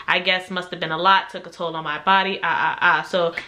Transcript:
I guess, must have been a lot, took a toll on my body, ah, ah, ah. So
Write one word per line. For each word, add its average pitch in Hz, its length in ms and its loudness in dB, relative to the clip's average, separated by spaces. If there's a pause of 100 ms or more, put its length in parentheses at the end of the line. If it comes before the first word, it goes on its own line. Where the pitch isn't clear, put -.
I 180 120 2
guess, 185 320 0
must 180 220 -6
have 175 60 -8
been 160 140 -4
a 160 60 -2
lot, 190 320 4
took 180 160 -12
a 170 40 -16
toll 165 240 -6
on 160 100 -8
my 151 160 -6
body, 190 420 2
ah, 160 340 0
ah, - 60 -14
ah. 160 220 4
So 170 300 0 (140)